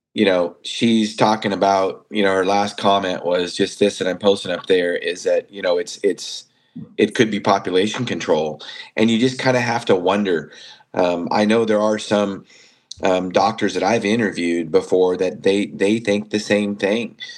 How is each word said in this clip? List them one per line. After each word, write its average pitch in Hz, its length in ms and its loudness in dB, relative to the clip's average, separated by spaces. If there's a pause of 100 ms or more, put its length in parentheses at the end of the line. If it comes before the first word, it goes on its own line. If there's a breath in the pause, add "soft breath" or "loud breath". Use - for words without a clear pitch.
(140)
you 110 100 2
know, 90 380 2
she's 113 520 0
talking 107 380 2
about, 95 580 0
you 107 120 0
know, 98 100 2
her 95 120 2
last 101 320 0
comment 98 480 0
was 90 300 -2
just - 240 -2
this, 101 220 2
and 92 100 -2
I'm 90 80 -6
posting 101 320 0
up 87 160 -6
there, 87 300 2
is 87 260 -4
that, - 280 0
you 98 120 -12
know, 87 160 0
it's, - 240 -8
it's, - 420 -4 (520 loud breath)
it - 180 2
could 110 160 2
be 101 100 -4
population 98 640 0
control. 78 560 -2 (360 loud breath)
And 113 140 4
you 110 80 2
just 127 200 0
kinda 127 220 2
have 117 240 -2
to 98 120 2
wonder. 90 540 0 (440 loud breath)
Um, 87 360 0
I 107 140 2
know 113 200 2
there 107 160 2
are 107 180 0
some, 101 460 -2 (580 soft breath)
um, 92 280 0
doctors 101 440 0
that 90 100 -2
I've 104 200 0
interviewed 87 680 -2
before 92 460 2
that 87 260 -4
they, 98 220 2
they 98 340 0
think 104 300 -2
the 107 100 0
same 104 340 0
thing. 107 420 -2 (220 loud breath)